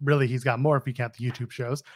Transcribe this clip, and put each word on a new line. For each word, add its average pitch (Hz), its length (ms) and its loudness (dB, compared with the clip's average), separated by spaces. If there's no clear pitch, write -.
Really, 139 260 4
he's 123 160 -2
got 123 160 2
more 143 180 4
if 131 100 -6
you 131 60 -2
count 117 220 -4
the 120 140 -4
YouTube 117 220 -6
shows. 127 320 -6